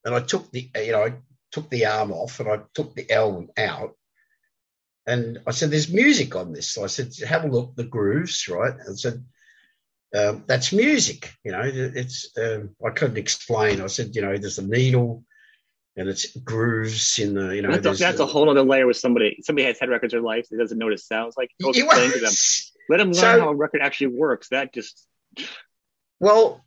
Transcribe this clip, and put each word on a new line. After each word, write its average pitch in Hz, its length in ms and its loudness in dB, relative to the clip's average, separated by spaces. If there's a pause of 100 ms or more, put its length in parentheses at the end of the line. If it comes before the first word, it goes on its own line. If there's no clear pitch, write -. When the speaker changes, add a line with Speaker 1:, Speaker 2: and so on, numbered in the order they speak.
Speaker 1:
And 120 100 -4
I 120 60 2
took 190 320 -6
the, 123 240 -12
you 110 160 -4
know, 107 120 2
I 123 100 -4 (360)
took 156 200 -12
the 120 160 2
arm 107 260 -2
off 104 280 -8
and 110 80 -4
I 107 120 -2 (140)
took - 200 -6
the - 160 -12
album 98 460 0
out. 85 400 -6 (1080)
And 117 400 -4
I - 40 -2
said, 156 200 0
"There's 151 220 0
music 233 440 2
on 90 160 -8
this." - 180 -8
So 104 140 -6
I - 40 -4
said, 127 240 -6 (140)
"Have 160 180 0
a 151 40 -4
look, 120 260 -2
the 117 100 -8
grooves," 120 640 -2
right? 104 260 -4 (140)
I 98 60 -12
said, - 300 -8 (920)
um, 104 320 0
"That's 127 260 0
music, 247 600 0 (100)
you 110 100 -8
know, 92 100 -6
it, 131 120 -4 (220)
it's," 123 420 -10
um, 110 380 -6 (100)
I 107 40 0
couldn't 120 280 -2
explain. 107 640 0
I 95 80 -6
said, 104 260 -6
"You 107 80 -2
know, 98 140 -2
there's 98 220 -8
a 95 80 -8
needle 120 580 2 (720)
and 92 120 -6
it's - 280 -6
grooves 113 840 -2
in 101 160 -2
the, 98 220 -4
you 104 60 -4
know, 101 100 0
Speaker 2:
That's 185 80 2
a, - 20 -6
Speaker 1:
there's 196 160 2
Speaker 2:
that's 180 160 2
a - 40 -2
Speaker 1:
the" 143 80 2
Speaker 2:
whole 151 220 4
other 139 140 6
layer 131 240 6
with 123 120 4
somebody. 117 440 2
Somebody 143 240 0
has 120 140 -2
had 127 80 -2
records 117 240 0
their 117 100 -2
life. 117 300 -2
It 110 60 -6
doesn't 113 200 -2
know 113 80 -2
what 110 80 0
it 95 60 -6
sounds 113 360 -6
like. 127 140 -4 (100)
Go 135 100 0
Speaker 1:
It 131 80 2
Speaker 2:
explain 127 340 6
to 127 60 0
them. 117 80 -2
Speaker 1:
was. - 440 0 (200)
Speaker 2:
Let 156 80 6
them 202 100 4
learn 175 80 0
Speaker 1:
So 226 240 8
Speaker 2:
how 160 100 2
a 147 40 0
record 147 280 0
actually 139 240 0 (100)
works. 135 320 0
That 131 240 -2
just - 340 -14 (1120)
Speaker 1:
Well 208 460 6